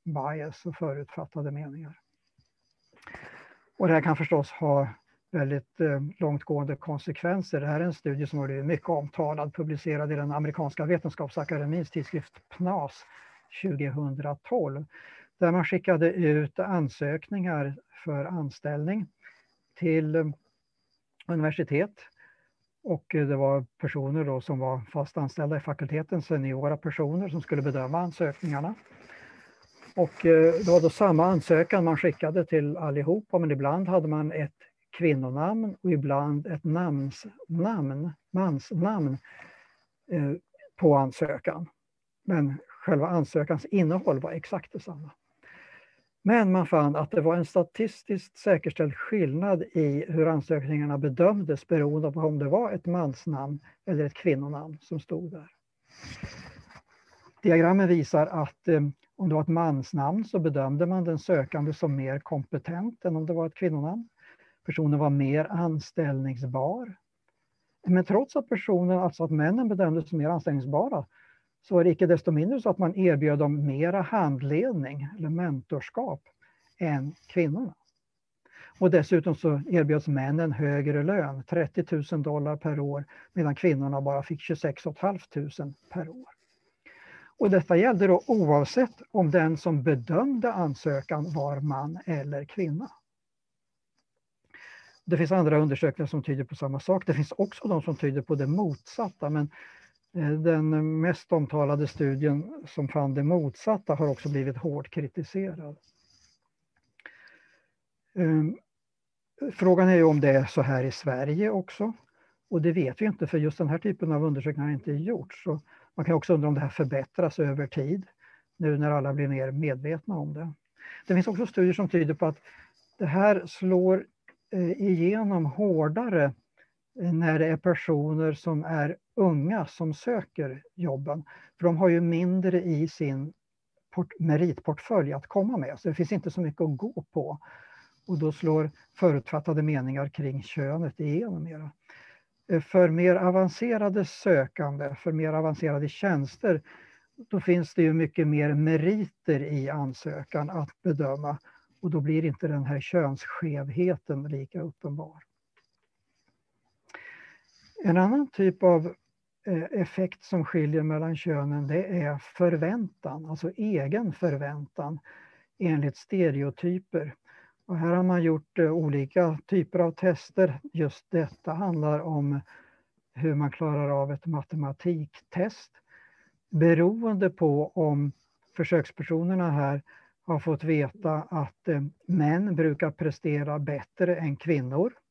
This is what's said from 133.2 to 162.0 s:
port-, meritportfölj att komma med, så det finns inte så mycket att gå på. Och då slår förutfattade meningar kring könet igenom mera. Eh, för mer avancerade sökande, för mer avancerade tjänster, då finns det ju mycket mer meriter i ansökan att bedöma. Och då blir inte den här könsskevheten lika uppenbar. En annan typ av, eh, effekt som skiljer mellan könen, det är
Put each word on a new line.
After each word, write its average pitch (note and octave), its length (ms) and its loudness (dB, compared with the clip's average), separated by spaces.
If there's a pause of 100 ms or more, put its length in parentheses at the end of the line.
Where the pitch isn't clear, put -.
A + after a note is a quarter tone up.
port-, B3+ 240 2
meritportfölj D#3+ 920 2
att C#3 140 -8
komma G3+ 300 0
med, C#3 220 -6
så - 80 -4
det D#3 80 -2
finns E3+ 160 -2
inte F#3 200 -2
så F#3 100 -4
mycket D3+ 200 -4
att D3+ 160 0
gå G3 340 -8
på. D3+ 280 -6 (680)
Och F3+ 120 -2
då D#3 120 0
slår D#3 400 0 (240)
förutfattade D#3 640 0
meningar C#3 480 -2
kring C#3 340 -6
könet D3 560 -4
igenom E3 440 -4
mera. D#3 280 -12 (800)
Eh, E3 120 2
för F3+ 280 6
mer F3 260 6
avancerade F#3+ 920 2
sökande, C#3+ 920 0
för - 160 -6
mer D#3 220 -2
avancerade D3+ 560 -2
tjänster, D#3+ 720 0 (680)
då F#3+ 100 0
finns F3 340 2
det - 80 2
ju D#3+ 120 6
mycket D#3+ 340 2
mer D3 260 2
meriter D#3+ 880 0
i C#3 300 -4
ansökan D3 800 -6
att E3 320 -8
bedöma. C#3+ 560 -2 (440)
Och F3+ 80 -2
då D3+ 120 0
blir D#3 240 0
inte D#3 220 -4
den D3 180 -2
här C#3+ 140 -4
könsskevheten C#3+ 1400 -4
lika D3 380 -8
uppenbar. D#3 600 -10 (2500)
En F3+ 140 4
annan A#3+ 300 4
typ F#3+ 360 0
av, F3 300 6 (520)
eh, E3+ 180 -2
effekt F#3 600 -4
som E3+ 220 -2
skiljer D#3 380 0
mellan D#3 320 -2
könen, D3 520 -2
det D#3 160 0
är E3 340 -2